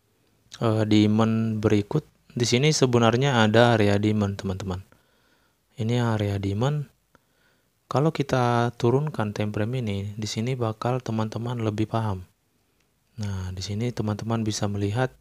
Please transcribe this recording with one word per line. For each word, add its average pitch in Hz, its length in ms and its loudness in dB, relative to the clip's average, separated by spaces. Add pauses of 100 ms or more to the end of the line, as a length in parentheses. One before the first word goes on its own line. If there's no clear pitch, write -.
(640)
eh, 110 240 2
demand 110 720 2
berikut. 107 480 0 (240)
Di 123 160 0
sini 139 240 2
sebenarnya 123 720 4
ada 117 320 6
area 101 240 4
demand, 104 400 0
teman-teman. 95 400 -6 (960)
Ini 120 240 0
area 104 400 0
demand. 123 480 -2 (960)
Kalau 151 320 0
kita 120 640 0
turunkan 120 560 0
time 107 160 -4
frame 117 320 -4
ini, 101 320 -6
di 107 80 -8
sini 117 320 -4
bakal 120 480 -4
teman-teman 113 560 -4
lebih 107 240 -2
paham. 104 400 -4 (960)
Nah, 95 320 -8
di 92 80 -12
sini 104 320 -6
teman-teman 107 480 -4
bisa 107 320 -4
melihat 101 480 -2